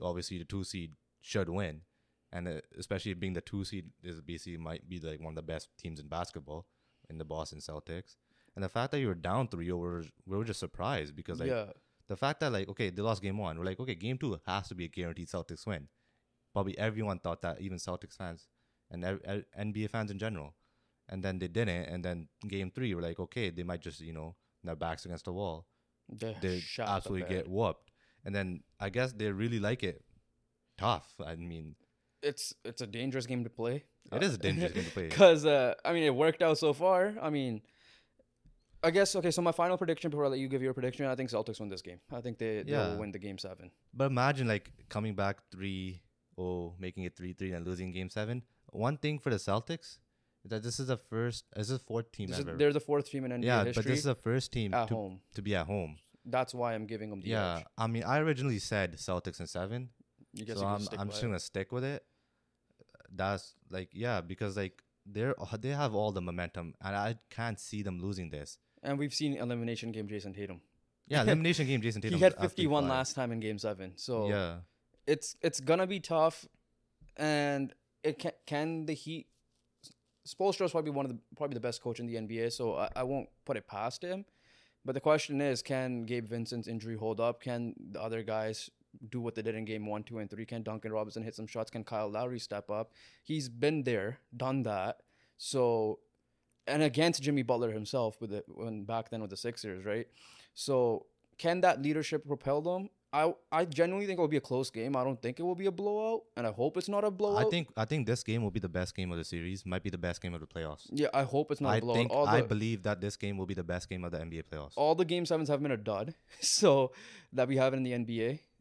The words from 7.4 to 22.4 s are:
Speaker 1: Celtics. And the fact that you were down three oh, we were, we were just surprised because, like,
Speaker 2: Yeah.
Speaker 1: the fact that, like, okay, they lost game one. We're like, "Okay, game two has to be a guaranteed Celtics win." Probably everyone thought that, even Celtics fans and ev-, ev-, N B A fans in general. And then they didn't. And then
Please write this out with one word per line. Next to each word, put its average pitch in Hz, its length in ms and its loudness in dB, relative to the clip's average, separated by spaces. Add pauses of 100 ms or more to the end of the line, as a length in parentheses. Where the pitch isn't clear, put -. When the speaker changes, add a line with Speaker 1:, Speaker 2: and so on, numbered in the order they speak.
Speaker 1:
Celtics. 80 560 -10 (380)
And 98 80 -6
the 95 60 0
fact 120 220 -2
that 147 100 0
you 127 60 2
were 95 80 2
down 95 340 0
three 85 220 -4
oh, 87 80 0
we 87 100 -2
were, 87 160 -4 (220)
we 95 100 -4
were 110 80 0
just 110 160 -4
surprised 87 540 -4
because, 82 260 -6
like, - 100 0
Speaker 2:
Yeah. 113 220 -2 (360)
Speaker 1:
the 101 80 -4
fact 139 240 0
that, 147 120 2
like, 98 180 0
okay, 98 200 -2
they 92 120 -4
lost 107 200 2
game 98 160 0
one. 82 200 -4
We're 87 80 -4
like, 95 120 -2
"Okay, 127 160 -6
game 110 240 -2
two 107 280 -2
has 95 220 -2
to 98 60 -10
be 87 120 -6
a - 20 -6
guaranteed 85 400 -6
Celtics 85 380 -6
win." 78 220 -4 (640)
Probably 98 260 -2
everyone 107 400 0
thought 85 240 -4
that, 85 180 -4
even 92 180 -6
Celtics - 380 -8
fans 85 320 -10 (420)
and 87 140 -6
ev-, 95 200 -2
ev-, 101 200 -4 (100)
N 107 180 -4
B 107 120 -2
A 104 40 -2
fans 110 220 -2
in 98 80 -8
general. 90 360 -6 (540)
And 95 140 -6
then 92 160 0
they 90 100 -2
didn't. 90 400 0
And 85 160 -4
then 87 240 -4 (200)